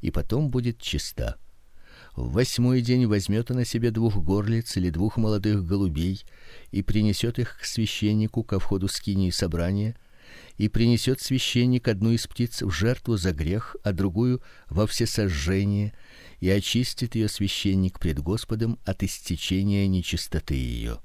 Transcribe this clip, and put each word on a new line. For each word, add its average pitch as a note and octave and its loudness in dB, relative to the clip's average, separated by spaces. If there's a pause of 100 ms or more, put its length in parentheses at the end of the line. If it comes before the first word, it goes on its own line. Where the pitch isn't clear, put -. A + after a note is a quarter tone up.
и - -2
потом C3 0
будет A#2+ -2
чиста. - -6 (760)
В - -6
восьмой B2 2
день B2 2
возьмет G#2 0
она B2 0
себе A#2 0
двух A2 0
горлиц G#2 0
или F2+ 0
двух F2+ 0
молодых G#2 2
голубей F2+ 0 (480)
и G2 -2
принесет G#2+ 2
их - -4
к - -12
священнику G#2+ 0
ко G2+ 0
входу G2 2
скинии G2 0
собрания, F#2+ 0 (640)
и G#2 2
принесет A#2+ 4
священник B2 2
одну G#2+ 2
из A#2 0
птиц - -4
в - -2
жертву A2+ 0
за F2+ 2
грех, E2 -2
а G#2 0
другую G2 0 (260)
во G2 2
всесожжение, G2+ 0 (460)
и F2+ 0
очистит A#2 0
ее A2 2
священник F#2+ 0
пред D#2 0
Господом A2+ -2
от - -4
истечения G2 0
нечистоты F2 -2
ее. B1+ -4